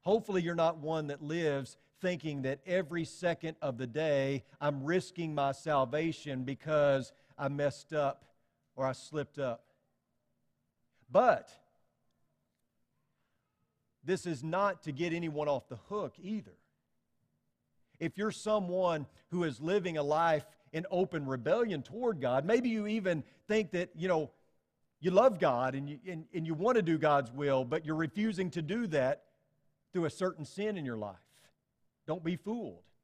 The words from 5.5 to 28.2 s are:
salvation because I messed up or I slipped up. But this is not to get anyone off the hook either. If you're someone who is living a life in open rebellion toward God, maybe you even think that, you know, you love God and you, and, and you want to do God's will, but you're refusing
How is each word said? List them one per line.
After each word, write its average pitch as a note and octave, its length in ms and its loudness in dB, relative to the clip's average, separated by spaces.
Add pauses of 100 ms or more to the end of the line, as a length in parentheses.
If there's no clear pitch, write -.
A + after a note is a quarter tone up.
salvation C#3+ 920 0
because C#3 720 2 (240)
I C#3+ 100 -4
messed C#3+ 460 -2
up C#3+ 320 -2 (500)
or C3 100 0
I C3 60 0
slipped D3 480 -8
up. B2 240 -4 (1500)
But F#3+ 400 4 (2500)
this F3+ 220 -2
is D3 180 -4
not F#3 400 0
to D#3 80 -6
get E3 220 -2
anyone D3+ 340 -2
off C#3 220 -2
the B2 80 -12
hook G3 440 -8
either. F#3+ 300 -8 (1500)
If D#3+ 160 -4
you're G#3+ 140 -2
someone F3+ 800 0 (240)
who F3 120 0
is B2+ 160 -2
living E3+ 380 0
a D3 60 0
life D3+ 420 4 (260)
in E3 200 -4
open F3 340 0
rebellion D3+ 560 2
toward A3 400 -2
God, C3 240 2
maybe A#3+ 240 4
you A3 160 0
even F#3+ 380 0 (240)
think G#3+ 240 2
that, F3 240 -2
you E3 120 -4
know, D#3 220 2 (680)
you E3+ 100 0
love G3 300 6
God C3 340 2
and C#3 160 -6
you, D3 80 -10 (100)
and, D#3+ 240 -8
and D#3+ 140 -4
you D#3+ 80 -2
want G#3 220 2
to G#3 80 4
do D#3+ 160 2
God's C#3+ 320 4
will, C3+ 340 2
but D#3 200 -2
you're D#3 100 -2
refusing F#3 560 -2